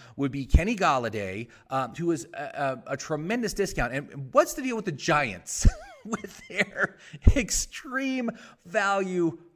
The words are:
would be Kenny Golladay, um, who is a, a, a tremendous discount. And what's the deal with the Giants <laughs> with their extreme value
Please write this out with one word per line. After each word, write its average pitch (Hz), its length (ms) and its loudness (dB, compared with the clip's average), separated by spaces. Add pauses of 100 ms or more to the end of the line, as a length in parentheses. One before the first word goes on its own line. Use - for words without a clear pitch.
(160)
would 139 160 -2
be 139 140 -6
Kenny 196 280 4
Golladay, 117 720 0 (240)
um, 131 240 -4
who 170 160 -2
is 147 240 -2
a, 139 540 -6
a, 135 60 -4
a - 20 -4
tremendous 180 580 -4
discount. 135 380 -2
And 139 400 -8
what's 285 220 4
the 302 80 -8
deal 254 120 -2
with 220 120 -4
the 185 40 -2
Giants 139 720 -2 (220)
<laughs> 659 180 -20
with - 440 -8
their 190 480 -2 (400)
extreme 262 960 -2 (340)
value 185 720 0 (180)